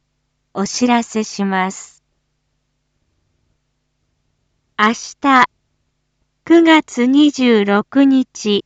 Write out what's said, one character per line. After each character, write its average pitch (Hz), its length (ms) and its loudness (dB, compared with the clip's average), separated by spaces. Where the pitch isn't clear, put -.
お 196 140 -6
知 - 200 -4
ら 240 160 0
せ 220 200 -6
し - 200 -8
ま 190 280 -4
す。 - 320 -20
明 214 80 2
日、 269 260 2
九 339 160 4
月 311 440 0
二 285 260 2
十 233 340 2
六 214 400 0
日 254 600 -2